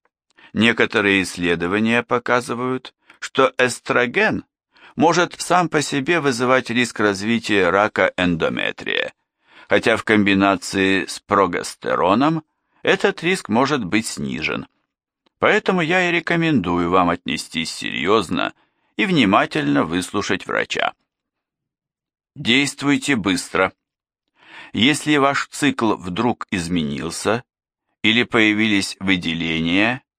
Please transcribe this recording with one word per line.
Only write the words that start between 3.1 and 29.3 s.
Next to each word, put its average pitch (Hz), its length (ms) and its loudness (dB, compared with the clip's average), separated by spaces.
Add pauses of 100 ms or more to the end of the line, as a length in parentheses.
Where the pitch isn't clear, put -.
что - 360 0
эстроген 123 880 0 (520)
может 165 440 2
сам 170 300 2
по 156 100 0
себе 143 400 0
вызывать 127 480 2
риск 117 320 -2
развития 104 680 2
рака 98 480 2
эндометрия, 60 960 -2 (520)
хотя 107 300 2
в 101 80 -8
комбинации 98 1040 2
с - 140 -14
прогестероном – 95 1200 0 (380)
этот 190 400 0
риск 180 260 -2
может 131 360 0
быть 104 220 -2
снижен. 65 600 -6 (720)
Поэтому 185 420 2
я 175 280 0
и 170 40 0
рекомендую 135 760 0
вам 90 180 4
отнестись 80 640 -6
серьезно 76 800 -2 (440)
и 208 100 0
внимательно 143 800 2
выслушать 92 640 -4
врача. - 460 -2 (1400)
Действуйте 139 800 0
быстро. 92 560 0 (1000)
Если 147 420 2
ваш 139 320 0
цикл 117 460 0
вдруг 95 560 -4
изменился 85 960 -4 (580)
или 110 220 4
появились 107 760 0
выделения, 85 1000 -2 (160)